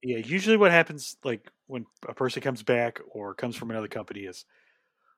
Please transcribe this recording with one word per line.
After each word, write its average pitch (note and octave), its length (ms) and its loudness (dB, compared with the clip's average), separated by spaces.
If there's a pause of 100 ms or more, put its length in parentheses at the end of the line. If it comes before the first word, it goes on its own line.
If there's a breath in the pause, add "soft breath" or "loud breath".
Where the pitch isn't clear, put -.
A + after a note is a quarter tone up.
Yeah, B2 160 -2
usually F#3+ 380 4
what G3+ 140 8
happens, D#3+ 540 2
like, A#2+ 260 -4 (160)
when B2 180 -8 (240)
a B2 60 -8
person B2+ 280 -2
comes B2 200 -2
back A#2+ 380 0 (100)
or G2+ 240 -10
comes A#2+ 220 -6
from A#2 140 -8
another A2 180 -6
company G#2 320 -10
is F#2 240 -14 (720)